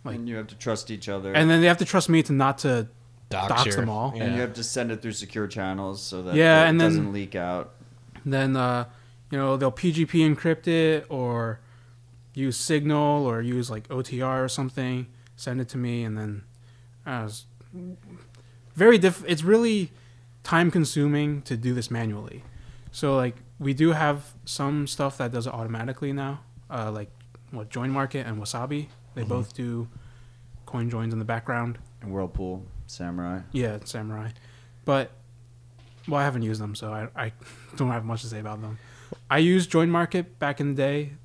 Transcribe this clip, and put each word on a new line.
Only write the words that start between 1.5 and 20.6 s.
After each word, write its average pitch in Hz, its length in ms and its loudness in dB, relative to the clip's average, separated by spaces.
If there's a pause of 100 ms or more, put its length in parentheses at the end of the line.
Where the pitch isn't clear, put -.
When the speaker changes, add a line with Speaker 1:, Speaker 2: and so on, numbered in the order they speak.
Speaker 1:
they 175 60 6
have 175 100 6
to 170 80 0
trust - 240 2
me 160 140 6
to 147 100 0
not 135 260 2
to 120 280 0 (420)
Speaker 3:
Dox 95 200 -2
Speaker 1:
dox 123 180 2
Speaker 3:
your 101 100 0
Speaker 1:
them 113 120 0
all. 110 260 -2
Speaker 3:
Yeah. 113 80 -4
Speaker 2:
And 120 120 0
you 123 60 0
have 117 140 -4
to 117 80 -8
send 117 280 -2
it 110 120 -6
through 113 100 -6
secure 104 340 -6
channels 95 540 -6
so 92 220 -8
that 90 120 -4
Speaker 1:
Yeah, 160 300 8
Speaker 2:
it 165 40 6
Speaker 1:
and 165 120 6
then 165 80 6
Speaker 2:
doesn't 160 240 2
leak 101 220 -6
out. 90 380 -4 (520)
Speaker 1:
Then, 135 300 0
uh, 123 300 0 (460)
you 139 60 -4
know, 135 200 2
they'll 131 140 2
P 175 200 0
G 156 140 2
P 165 140 2
encrypt 160 480 4
it 160 420 2
or 117 500 -2 (760)
use 135 220 -2
Signal 147 680 2
or 117 160 0
use, 123 300 -2
like, 110 180 -10
O 127 120 -4
T 123 200 -4
R 131 220 0
or 131 60 0
something. 127 580 -4 (280)
Send 127 260 -6
it 120 80 -4
to - 80 -8
me, 120 260 -2
and 107 140 -4
then, 104 260 -6 (640)
uh, 123 180 -4
it's 104 200 -12 (1300)
very 220 220 10
diff-, 180 300 4
it's 160 160 0
really 214 480 4 (520)
time 170 260 4